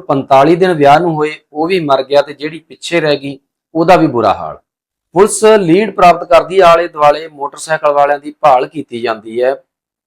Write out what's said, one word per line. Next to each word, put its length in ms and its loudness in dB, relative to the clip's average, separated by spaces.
ਪੰਤਾਲੀ 500 2
ਦਿਨ 160 0
ਵਿਆਹ 280 4
ਨੂੰ 140 -4
ਹੋਏ 180 -4
ਉਹ 140 -6
ਵੀ 140 -4
ਮਰ 220 -2
ਗਿਆ 200 0
ਤੇ 120 -14
ਜਿਹੜੀ 240 -12
ਪਿੱਛੇ 420 -8
ਰਹਿ 160 0
ਗਈ 220 -12
ਉਹਦਾ 220 2
ਵੀ 100 2
ਬੁਰਾ 280 -2
ਹਾਲ। 240 -12
ਪੁਲਿਸ 300 0
ਲੀਡ 360 0
ਪ੍ਰਾਪਤ 300 4
ਕਰਦੀ 360 2
ਹੈ, 40 4
ਆਲੇ 240 4
ਦੁਆਲੇ 400 0
ਮੋਟਰਸਾਈਕਲ 640 -6
ਵਾਲਿਆਂ 260 0
ਦੀ 220 -16
ਭਾਲ 280 2
ਕੀਤੀ 320 -12
ਜਾਂਦੀ 420 -6
ਹੈ, 120 0